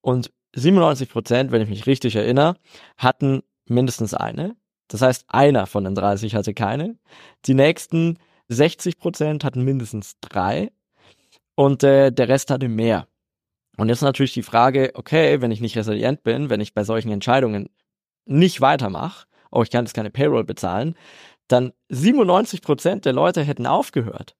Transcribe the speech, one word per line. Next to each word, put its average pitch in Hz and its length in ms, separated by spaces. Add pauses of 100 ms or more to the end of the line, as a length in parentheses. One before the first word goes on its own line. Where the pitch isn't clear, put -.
Und 127 320 (220)
siebenundneunzig 156 540
Prozent, 120 420
wenn 117 120
ich 107 60
mich 104 180
richtig 127 300
erinnere, 127 400 (400)
hatten 135 460 (240)
mindestens 120 480
eine. 175 420 (320)
Das 110 140
heißt, 127 260
einer 131 380
von 101 180
den 95 100
dreißig 101 400
hatte 104 200
keine. 139 420 (500)
Die 135 80
nächsten 165 640 (300)
sechzig 156 500
Prozent 151 460
hatten 127 200
mindestens 120 560
drei. 113 500 (840)
Und, 139 280
äh, 139 280
der 117 180
Rest 135 220
hatte 131 180
mehr. 110 380 (680)
Und 110 120
jetzt 120 140
natürlich 135 320
die 120 80
Frage, 131 520
okay, 147 460
wenn 120 100
ich 110 100
nicht 113 160
resilient 113 460
bin, 127 280
wenn 107 100
ich 104 140
bei 104 100
solchen 110 260
Entscheidungen 107 580 (580)
nicht 151 340
weitermache, 120 680 (240)
oh, 120 120
ich 110 80
kann 120 140
jetzt 110 100
keine 104 160
Payroll 135 340
bezahlen, 110 500 (540)
dann 127 240 (160)
siebenundneunzig 196 720
Prozent 170 420
der 135 80
Leute 160 300
hätten 143 240
aufgehört - 720